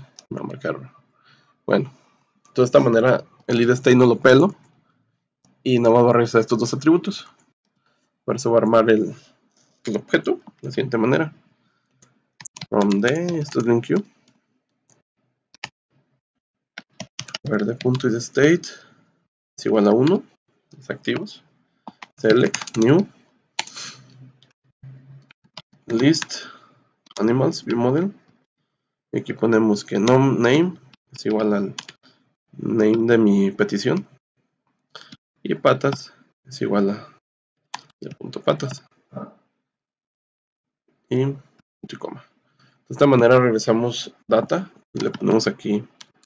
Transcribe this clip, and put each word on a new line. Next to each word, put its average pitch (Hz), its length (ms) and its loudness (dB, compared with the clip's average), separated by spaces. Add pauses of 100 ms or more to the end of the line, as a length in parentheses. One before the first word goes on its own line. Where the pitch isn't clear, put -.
(300)
me - 80 -12
va - 60 -12
a - 20 -10
marcar - 300 -8
error. - 160 -20 (720)
Bueno, - 260 -2 (540)
entonces - 80 -20
de 127 100 2
esta 127 140 4
manera 123 460 2 (280)
el 120 80 2
id 120 100 2
state 123 260 4
no 123 100 6
lo 120 120 2
pelo. 135 360 4 (1080)
Y 123 160 0
nada 117 160 4
más 120 100 6
va 120 60 4
a 117 40 4
regresar 117 260 2
estos 113 180 0
dos 117 160 -4
atributos. 160 540 0 (960)
Por 110 120 -4
eso 120 140 -4
va 117 80 4
a 110 40 2
armar 113 280 4
el, 107 240 0 (720)
el 208 120 -4
objeto - 440 -2 (200)
de 135 80 -12
la - 20 -10
siguiente 131 280 -4
manera. 151 340 0 (1400)
From 101 320 0
D, 165 380 -2
esto 147 220 -6
es 113 60 -4
link 117 200 0
queue. 196 180 -2 (3500)
Verde 107 300 -4
punto 127 340 -2
id 110 80 -2
state 147 460 0 (960)
es - 100 -10
igual 107 200 2
a 104 60 4
uno. 143 300 2 (540)
Los - 140 -14
activos. - 540 -10 (720)
Select, - 600 0
new. 135 300 2 (2750)
List, 131 600 -2 (760)
animals, 127 440 -2
view 117 120 -6
model. 139 380 -2 (1000)
Y - 60 -4
aquí - 140 -8
ponemos 110 520 0
que - 140 -6
nom, 127 420 2
name 151 380 0 (320)
es - 160 -12
igual 107 260 0
al 101 220 -4 (800)
name 113 600 0
de 117 60 6
mi 101 320 4
petición. 104 580 -4 (1300)
Y 120 140 -6
patas 135 580 -2 (300)
es 127 180 -14
igual 101 280 0
a - 180 -10 (920)
el - 160 -16
punto - 240 -14
patas. 143 440 -6 (2250)
Y 127 180 0
punto 139 160 -8 (480)
y - 60 -16
coma. - 280 -16 (640)
De 131 60 -14
esta 143 120 4
manera 127 340 6
regresamos 117 760 -2 (140)
data 160 420 -2 (220)
y 113 80 -8
le 113 100 -4
ponemos 104 360 -2
aquí, 107 380 -4 (420)